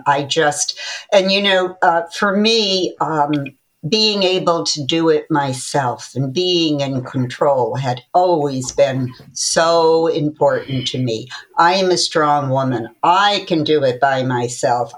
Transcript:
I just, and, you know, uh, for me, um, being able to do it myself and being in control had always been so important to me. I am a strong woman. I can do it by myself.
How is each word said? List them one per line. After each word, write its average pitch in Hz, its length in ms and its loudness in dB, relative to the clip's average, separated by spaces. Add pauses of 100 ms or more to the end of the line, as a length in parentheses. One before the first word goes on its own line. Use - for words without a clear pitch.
I 143 160 2
just, 143 560 -2 (340)
and, 190 180 6
you 196 120 2
know, 185 400 0
uh, 170 180 4 (100)
for 202 240 0
me, 208 640 0
um, 147 320 0 (560)
being 214 360 2
able 175 420 0
to 151 180 -4
do 165 240 0
it 151 220 2
myself 135 840 -2
and 131 180 -2
being 165 480 0
in 135 220 -4
control 127 720 0
had 131 260 -4 (100)
always 147 600 0
been 131 420 0 (200)
so 165 720 2
important 139 800 -2
to - 100 -6
me. 123 300 -4 (300)
I 170 180 4
am 190 160 2
a 175 60 0
strong 147 520 0
woman. 131 400 -2 (140)
I 190 440 2
can 160 160 0
do 151 200 2
it 123 180 0
by 135 220 2
myself. 123 760 -2